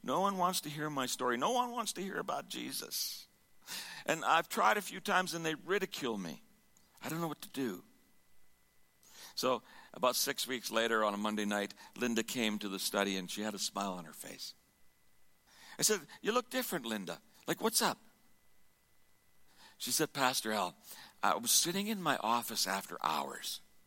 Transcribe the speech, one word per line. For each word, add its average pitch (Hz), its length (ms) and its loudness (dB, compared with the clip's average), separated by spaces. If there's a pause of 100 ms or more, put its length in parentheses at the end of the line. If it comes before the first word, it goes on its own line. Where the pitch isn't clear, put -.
No 139 180 2
one 196 160 2
wants 180 240 2
to 147 80 -8
hear 151 220 -4
my 135 160 0
story. 123 320 0
No 180 140 2
one 247 180 2
wants 240 240 -4
to 180 80 -6
hear 190 160 -4
about - 320 -4
Jesus. - 760 -6 (800)
And 160 220 0
I've 160 240 6
tried 214 260 6
a 202 60 -2
few - 180 -8
times 185 320 2
and 165 140 -2
they 160 80 2
ridicule 147 640 -2
me. 85 240 -8 (600)
I 123 60 -6
don't 165 140 -4
know 165 60 -2
what 147 120 -8
to - 80 -14
do." 113 340 -4 (1500)
So 127 280 0 (320)
about 123 220 4
six - 300 0
weeks 127 240 -4
later 113 320 4
on 104 120 4
a - 20 -2
Monday 107 300 0
night, 104 260 0 (240)
Linda 113 260 2
came 107 360 0
to 104 100 -6
the 95 100 -4
study 98 380 0
and 92 140 -6
she 104 100 -6
had 104 140 -2
a 98 40 -6
smile 98 360 -4
on 87 100 -10
her 78 80 -16
face. - 400 -12 (1300)
I - 40 0
said, 185 240 2 (140)
"You 202 120 0
look 247 180 0
different, 202 340 -2
Linda. 98 380 -4 (240)
Like, 151 140 -2
what's - 220 2
up?" - 160 2 (1800)
She - 120 -4
said, 151 220 2
"Pastor 127 400 2
Al, 95 240 0 (460)
I 92 120 6
was 110 160 0
sitting 196 380 4
in 214 120 -2
my 156 180 2
office 113 500 0
after 98 340 -4
hours. 73 580 -2 (260)